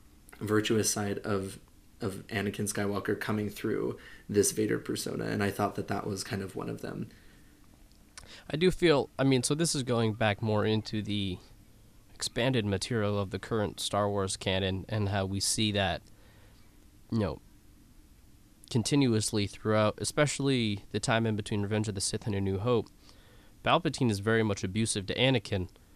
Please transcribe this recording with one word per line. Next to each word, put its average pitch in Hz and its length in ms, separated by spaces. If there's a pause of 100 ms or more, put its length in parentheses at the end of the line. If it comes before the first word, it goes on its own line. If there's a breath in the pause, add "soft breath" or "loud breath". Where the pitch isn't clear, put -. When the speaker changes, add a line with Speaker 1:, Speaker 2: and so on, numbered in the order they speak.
(400)
Speaker 1:
virtuous 107 500
side 101 280
of, 101 420 (400)
of 101 280
Anakin 101 420
Skywalker 101 480
coming 107 300
through 104 480 (320 loud breath)
this 101 240
Vader 110 260
persona, 110 460
and 110 180
I 101 80
thought 101 260
that 98 120
that 101 180
was 95 180
kind 98 180
of 95 140
one - 120
of 113 140
them. - 260 (1400 loud breath)
Speaker 2:
I 143 60
do 175 140
feel, 151 480
I 135 60
mean, 131 200
so 147 100
this 156 200
is 139 80
going 117 320
back 107 280
more 107 240
into 110 360
the 98 360 (760 loud breath)
expanded 123 500
material 104 540
of 95 120
the 98 80
current 104 420
Star 104 280
Wars 98 280
canon 95 520
and 107 220
how 98 160
we 98 140
see 107 320
that, 92 300 (1080 soft breath)
you 117 60
know, 82 220 (1300)
continuously 113 760
throughout, 107 540
especially 131 920
the 110 80
time 113 260
in 110 100
between 104 260
Revenge 107 260
of 101 60
the 101 60
Sith - 260
and 107 80
A 98 60
New 95 180
Hope. 117 300 (760 loud breath)
Palpatine 139 460
is 101 100
very 113 220
much 104 220
abusive 101 420
to - 100
Anakin. 113 520 (280 soft breath)